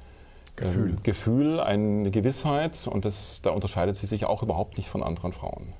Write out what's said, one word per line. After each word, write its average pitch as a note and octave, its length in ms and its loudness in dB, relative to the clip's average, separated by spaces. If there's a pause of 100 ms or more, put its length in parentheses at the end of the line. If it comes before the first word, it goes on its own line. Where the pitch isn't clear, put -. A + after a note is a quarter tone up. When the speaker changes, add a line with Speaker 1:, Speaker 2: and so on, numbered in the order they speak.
(600)
Speaker 1:
ähm, - 60 0
Speaker 2:
Gefühl. F2+ 360 2
Speaker 1:
Gefühl, C#3 580 2
eine G#2 520 2
Gewissheit, C#3 720 2
und - 180 0
das, - 380 -6
da G2 80 2
unterscheidet G2 460 0
sie G#2 100 -4
sich G#2 180 -2
auch A2 200 0
überhaupt F#2+ 340 -2
nicht G2+ 100 -4
von - 140 -2
anderen F2 300 -2
Frauen.“ - 480 -10